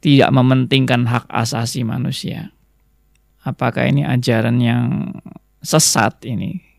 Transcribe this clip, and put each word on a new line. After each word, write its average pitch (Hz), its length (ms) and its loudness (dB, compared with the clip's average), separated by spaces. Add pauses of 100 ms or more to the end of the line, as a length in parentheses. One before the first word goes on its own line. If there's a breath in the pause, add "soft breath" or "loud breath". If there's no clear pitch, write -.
tidak 139 320 4
mementingkan 127 720 2
hak 117 240 -2
asasi 117 560 -4
manusia? - 680 -6 (920)
Apakah 123 420 -2
ini 139 160 2
ajaran 120 560 0
yang 120 540 -2 (480)
sesat - 640 0
ini 127 380 -8 (160)